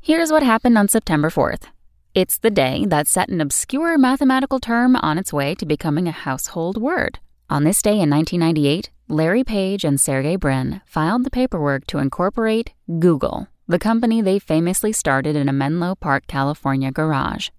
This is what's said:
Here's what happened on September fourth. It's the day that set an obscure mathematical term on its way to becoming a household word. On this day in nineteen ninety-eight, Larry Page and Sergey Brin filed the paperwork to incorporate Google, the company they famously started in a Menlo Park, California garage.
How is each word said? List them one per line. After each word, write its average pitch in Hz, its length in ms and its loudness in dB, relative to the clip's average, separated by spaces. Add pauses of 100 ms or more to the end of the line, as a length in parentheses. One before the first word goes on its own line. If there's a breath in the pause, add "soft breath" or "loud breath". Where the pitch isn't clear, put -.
Here's 320 320 0
what 311 100 6
happened 233 360 4
on 202 100 4
September 165 400 2
fourth. - 380 -2 (480)
It's - 240 0
the - 100 2
day 143 400 0
that 151 180 2
set 190 220 0
an 170 140 -2
obscure 302 560 -2
mathematical 262 600 2
term 240 380 2
on 156 220 0
its - 160 -6
way 143 200 -2
to 190 120 -8
becoming 156 420 0
a 156 40 -4
household 165 680 -6
word. 311 380 -2 (320)
On 147 140 0
this 156 180 2
day 214 180 2
in 160 80 2
nineteen 156 320 2
ninety-eight, 160 480 0 (180)
Larry 165 380 0
Page 196 400 -4
and 143 160 0
Sergey 143 360 0
Brin 135 500 -2
filed 185 380 0
the 262 60 -4
paperwork 151 580 -2
to 151 100 -4
incorporate 220 760 -2 (280)
Google, 170 480 0 (200)
the 175 100 0
company 226 440 0
they 190 160 2
famously 180 540 -2
started 147 440 -2
in 143 140 0
a - 20 0
Menlo 165 420 -2
Park, 139 320 -4
California 135 640 -2
garage. 147 680 -4